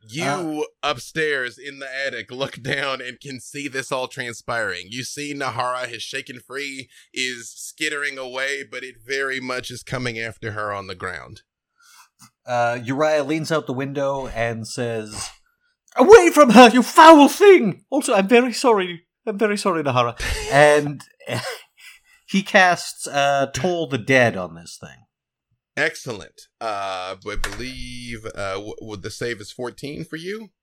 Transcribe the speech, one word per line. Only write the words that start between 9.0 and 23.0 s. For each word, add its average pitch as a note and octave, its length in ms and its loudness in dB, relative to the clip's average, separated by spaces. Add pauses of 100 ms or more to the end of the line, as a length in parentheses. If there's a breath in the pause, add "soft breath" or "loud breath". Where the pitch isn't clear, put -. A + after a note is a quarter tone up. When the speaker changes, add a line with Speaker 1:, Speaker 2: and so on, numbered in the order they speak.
Speaker 1:
very C3+ 340 -4
much B2+ 320 -10
is B2 100 -16
coming B2 380 -8
after A2+ 320 -10
her G#2 220 -6
on G2 140 -10
the F#2+ 80 -12
ground. F2 480 -14 (1040 soft breath)
Speaker 2:
Uh, A#2+ 380 -2
Uriah D3 400 0
leans D3+ 260 -4
out D#3 160 -2
the D3 80 -8
window C#3 540 -4
and A2+ 400 -6
says, A2 640 -8 (680)
"Away F4 360 8
from D4 180 6
her, A#3+ 200 12
you A#3+ 140 4
foul D#4+ 460 10
thing!" E4+ 600 6
Also, C4+ 240 0
I'm G3 140 2
very A#3+ 260 4
sorry. F#3+ 540 0 (180)
I'm G#3 120 -6
very G#3 200 0
sorry, E3+ 260 -2
Nahara. B2 360 0 (160)
Speaker 1:
<laughs> G#4+ 160 -6
Speaker 2:
And D3 500 4 (280)
<laughs> A#2+ 120 -6 (840 soft breath)
he G3 160 0
casts, - 640 2